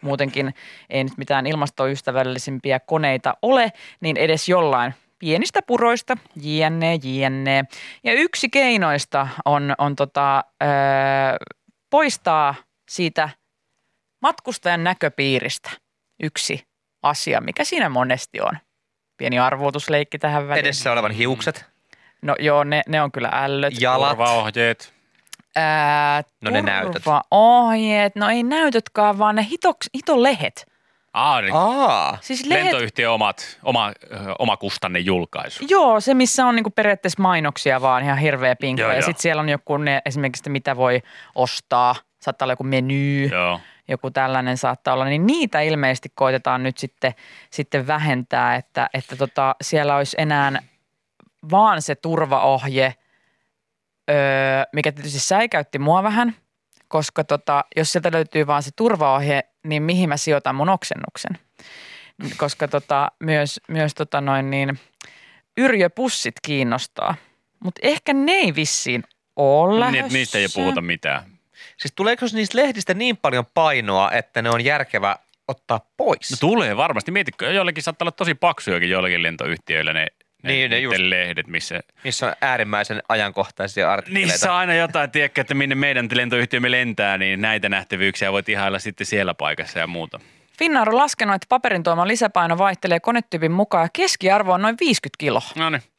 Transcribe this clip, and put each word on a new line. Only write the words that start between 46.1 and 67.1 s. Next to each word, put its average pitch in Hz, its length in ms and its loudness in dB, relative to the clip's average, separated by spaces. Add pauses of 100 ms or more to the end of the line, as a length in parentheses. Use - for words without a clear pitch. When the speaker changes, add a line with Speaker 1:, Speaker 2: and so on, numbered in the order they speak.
Speaker 1:
koitetaan 131 480 0
nyt 131 140 -4
sitten, 131 360 -4 (360)
sitten 139 380 -4
vähentää, 127 680 0
että, 127 380 -4
että 131 220 -8
tota, 135 460 0
siellä 143 340 0
olisi 143 240 -2
enää 143 420 0 (880)
vaan 196 300 4
se 147 140 -4
turvaohje, 135 960 0 (1160)
öö, 147 60 4 (580)
mikä 151 180 0
tietysti 143 280 -8
säikäytti 185 600 0
mua 160 240 2
vähän, 220 320 0 (520)
koska 156 360 -2
tota, 147 420 0 (100)
jos 160 160 0
sieltä 175 220 0
löytyy 156 340 0
vaan 147 160 0
se 139 120 -12
turvaohje, 143 680 2 (200)
niin 151 200 -2
mihin 175 260 2
mä 143 80 0
sijoitan 139 380 0
mun 147 140 0
oksennuksen? - 680 -4 (1000)
Koska 147 300 -4
tota, 143 520 -2
myös, 151 480 -2
myös 156 260 -2
tota 147 280 -4
noin 135 300 -2
niin, 139 280 -4 (760)
yrjöpussit 220 840 0
kiinnostaa, 135 760 -2 (480)